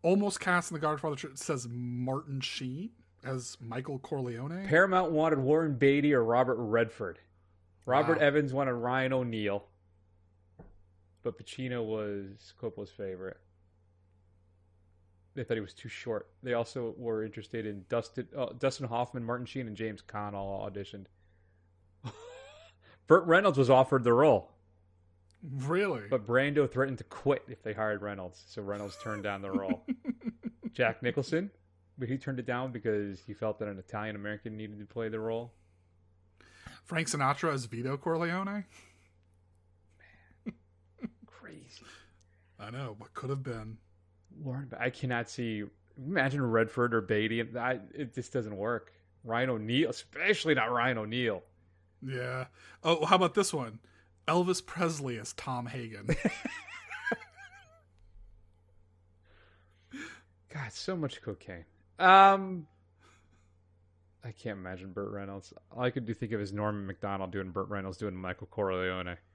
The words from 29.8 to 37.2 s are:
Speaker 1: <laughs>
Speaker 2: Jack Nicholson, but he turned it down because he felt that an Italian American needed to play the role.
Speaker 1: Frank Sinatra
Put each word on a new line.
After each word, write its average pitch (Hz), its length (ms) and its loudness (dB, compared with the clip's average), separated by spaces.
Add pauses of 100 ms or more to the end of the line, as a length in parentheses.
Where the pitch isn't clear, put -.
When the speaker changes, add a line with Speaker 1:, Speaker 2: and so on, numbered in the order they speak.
Speaker 1:
<laughs> - 440 -12
Speaker 2:
Jack 117 300 0
Nicholson, 143 480 -2 (480)
but 123 100 -6
he 135 100 -2
turned 131 200 -6
it 117 80 -8
down 127 240 -4
because 104 560 -2
he 104 80 -12
felt 107 240 -4
that 107 100 -6
an 98 100 -8
Italian 107 380 -8
American 107 400 -8
needed 104 240 -10
to 104 60 -14
play 113 220 -6
the 110 100 -4
role. 113 340 -4 (1300)
Speaker 1:
Frank 160 240 -2
Sinatra 143 460 2